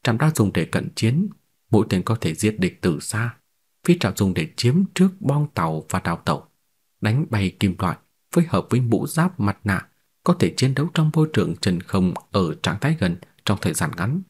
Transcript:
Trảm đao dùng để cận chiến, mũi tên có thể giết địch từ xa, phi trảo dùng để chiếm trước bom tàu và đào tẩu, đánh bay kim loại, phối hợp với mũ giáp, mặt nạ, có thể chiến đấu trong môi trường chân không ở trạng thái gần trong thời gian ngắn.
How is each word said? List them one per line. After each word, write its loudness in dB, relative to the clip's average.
Trảm 0
đao 4
dùng 4
để 2
cận -4
chiến, 0
mũi 4
tên 0
có -2
thể -2
giết 0
địch -2
từ 0
xa, -6
phi 4
trảo 0
dùng 2
để -2
chiếm 2
trước 4
bom 0
tàu -2
và -4
đào -4
tẩu, -2
đánh 0
bay -2
kim 2
loại, -4
phối 4
hợp 0
với 2
mũ 0
giáp, -2
mặt 0
nạ, -2
có 2
thể 2
chiến 2
đấu -2
trong 2
môi 4
trường 0
chân 0
không 0
ở 0
trạng -4
thái 0
gần 0
trong 0
thời -2
gian -4
ngắn. -2